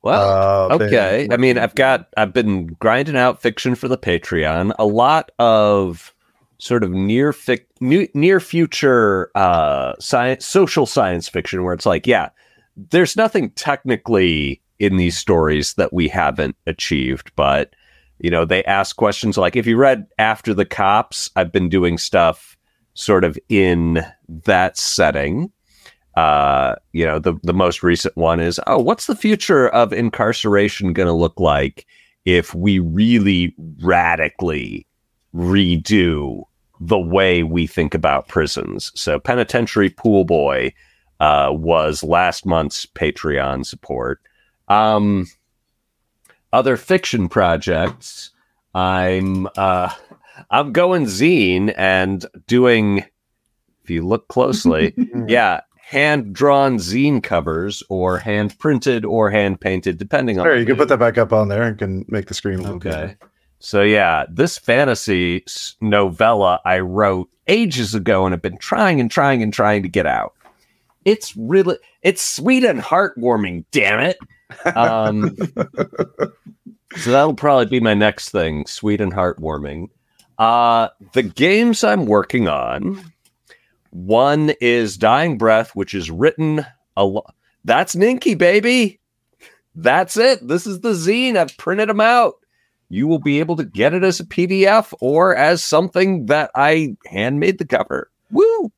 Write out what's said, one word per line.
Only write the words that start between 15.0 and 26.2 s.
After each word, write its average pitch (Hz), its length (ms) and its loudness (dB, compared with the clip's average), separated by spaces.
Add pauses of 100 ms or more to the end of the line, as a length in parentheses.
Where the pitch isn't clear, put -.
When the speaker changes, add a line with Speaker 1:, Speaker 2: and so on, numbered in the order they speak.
Speaker 1:
stories 78 580 0
that - 180 -2
we 82 140 0
haven't 73 480 -2 (100)
achieved, 67 720 -4
but, 71 400 0 (440)
you 85 120 -2
know, 82 140 0
they 92 180 0
ask 98 320 -2
questions 104 420 -2
like, 92 200 0
"If 113 100 -2
you 113 80 2
read 131 320 2 (100)
After 110 360 0
the 98 120 0
Cops, - 720 -2
I've 90 160 0
been 90 160 0
doing 87 300 0
stuff - 580 0 (380)
sort 92 320 2
of 78 120 -2 (120)
in 85 560 2 (400)
that 92 320 2
setting." 78 720 -2 (640)
Uh, 71 600 2 (180)